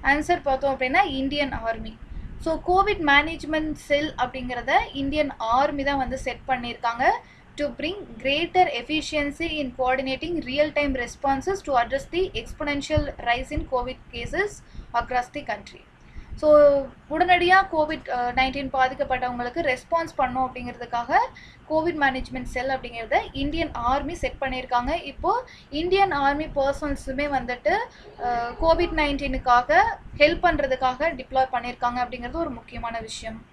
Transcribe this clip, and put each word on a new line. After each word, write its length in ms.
ஆன்சர் 400
பார்த்தோம் 360
அப்படின்னா, 260
இந்தியன் 480
ஆர்மி. 440
So, 260
கோவிட் 400
மேனேஜ்மெண்ட் 680
செல் 440
அப்படிங்கிறத 560
இந்தியன் 440
ஆர்மி 480
தான் 120
வந்து 220
செட் 300
பண்ணியிருக்காங்க. 640
To 100
bring 300
greater 480
efficiency 760
in 200
coordinating 720
real-time 440
responses 580
to 320
address 280
the 180
exponential 880
rise 340
in 180
covid 260
cases 380
across 400
the 100
country. 420
So, 140
உடனடியா 640
கோவிட், 380
அ, 220
நைன்டீன் 400
பாதிக்கப்பட்டவங்களுக்கு 880
response 480
பண்ணணும் 280
அப்படிங்கிறதுக்காக 720
COVID 340
management 400
cell 240
அப்படிங்கிறத 520
Indian 400
Army 420
set 260
பண்ணியிருக்காங்க. 640
இப்போ 440
Indian 400
Army 340
பர்சனல்ஸுமே 840
வந்துட்டு, 400
அ, 300
கோவிட் 400
நைன்டீனுக்காக 800
help 280
பண்றதுக்காக 680
deploy 380
பண்ணியிருக்காங்க 520
அப்படிங்கிறது 280
ஒரு 180
முக்கியமான 500
விஷயம். 520